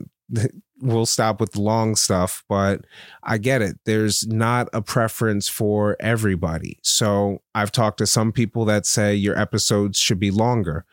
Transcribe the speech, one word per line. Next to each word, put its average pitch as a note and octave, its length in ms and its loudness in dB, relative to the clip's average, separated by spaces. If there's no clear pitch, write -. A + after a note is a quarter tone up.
<laughs> A2+ 160 0
we'll A2+ 240 2
stop A2 340 0
with G#2+ 120 -2
the G#2 100 -4
long A2 340 2
stuff, - 540 0
but G2 340 2
I A2+ 160 -2
get B2 240 0
it. F#2+ 240 -4
There's G#2+ 400 0
not A2+ 480 0
a A2+ 80 -2
preference A2 680 0
for G#2 520 0
everybody. F#2+ 840 -2
So G2+ 580 0
I've G#2 180 0
talked G#2+ 260 0
to G#2+ 80 0
some A2 240 2
people A2+ 360 -2
that G#2 180 2
say G#2 300 2
your G2+ 240 0
episodes G2+ 600 0
should F#2+ 220 0
be G2+ 100 2
longer. G#2 640 0